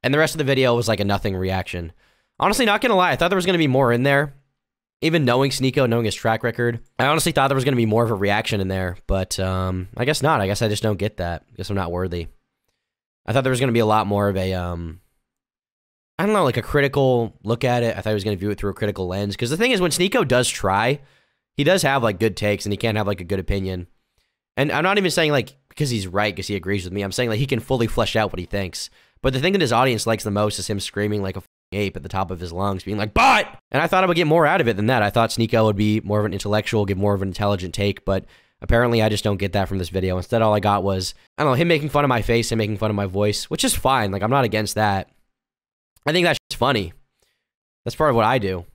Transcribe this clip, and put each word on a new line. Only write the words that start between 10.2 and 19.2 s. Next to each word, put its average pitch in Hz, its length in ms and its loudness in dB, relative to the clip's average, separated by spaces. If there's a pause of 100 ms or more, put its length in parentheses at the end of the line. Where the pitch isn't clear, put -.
not. 139 200 2
I 98 60 0
guess 101 140 -2
I 117 60 0
just 104 160 -2
don't 104 160 0
get 104 160 -4
that. 85 340 -6
I - 60 -20
guess - 140 -10
I'm 98 80 -2
not 90 120 -4
worthy. 87 380 -6 (1000)
I - 60 -8
thought 127 140 0
there 131 60 2
was 123 100 0
gonna 131 100 2
be 117 80 4
a 113 60 4
lot 107 200 4
more 101 220 2
of 98 80 0
a, 95 180 -2
um, 85 460 -6 (1200)
I 170 60 0
don't 214 80 2
know, 196 100 2
like, 127 140 2
a 120 40 -2
critical 131 800 0
look 113 220 -2
at 123 180 0
it. 113 140 0
I 101 60 -8
thought 107 80 -4
he 110 60 2
was 98 100 -2
gonna 104 100 -2
view 98 160 -4
it 98 60 -4
through 101 140 -4
a - 20 -8
critical 95 340 -4
lens. 98 300 -4